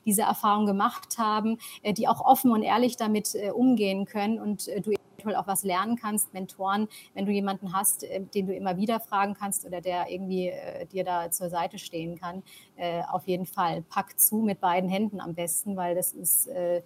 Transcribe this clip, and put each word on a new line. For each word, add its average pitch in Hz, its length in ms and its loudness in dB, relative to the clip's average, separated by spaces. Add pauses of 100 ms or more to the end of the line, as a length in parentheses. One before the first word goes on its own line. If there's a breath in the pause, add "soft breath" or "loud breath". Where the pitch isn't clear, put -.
diese 214 180 4
Erfahrung 208 440 4
gemacht 202 520 0
haben, 214 400 2 (240 loud breath)
äh, 208 100 0
die 226 160 0
auch 240 160 2
offen 262 260 8
und 214 120 4
ehrlich 240 340 4
damit, 214 380 0
äh, 202 160 -4
umgehen 202 540 4
können 214 340 0
und, 208 300 -4
äh, 208 120 -2
du 214 100 -2
eventuell - 440 -2
auch - 140 -2
was 190 160 0
lernen 196 320 0
kannst, 214 360 -2
Mentoren, 190 540 -2 (260 loud breath)
wenn 196 140 -2
du 208 60 2
jemanden 196 400 -2
hast, 196 320 0
äh, 190 160 -6
den 196 260 -2
du 190 80 -2
immer 185 220 -2
wieder 214 240 0
fragen 202 340 0
kannst 196 320 -6
oder 180 140 -8
der 180 300 -2
irgendwie, 185 380 -2
äh, - 380 -10
dir 185 160 -4
da 175 300 -2
zur 180 180 -4
Seite 175 280 -4
stehen 170 420 -8
kann, 180 240 -8 (320 soft breath)
äh, 170 340 -2
auf 185 160 -4
jeden 180 200 0
Fall. 170 420 -2
Pack - 320 -6
zu - 160 4
mit 214 240 0
beiden 185 280 2
Händen 196 320 0
am 170 140 -6
besten, 175 420 -4
weil 175 200 0
das 180 160 0
ist, - 340 0
äh, 175 400 -2